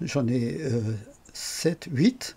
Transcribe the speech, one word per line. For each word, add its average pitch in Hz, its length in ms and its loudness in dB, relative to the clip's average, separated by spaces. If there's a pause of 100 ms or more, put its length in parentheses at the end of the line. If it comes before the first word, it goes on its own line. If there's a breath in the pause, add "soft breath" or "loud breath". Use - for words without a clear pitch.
J'en 131 280 0
ai, 120 320 0
euh, 120 200 0 (520)
sept, - 600 -2
huit, 180 440 2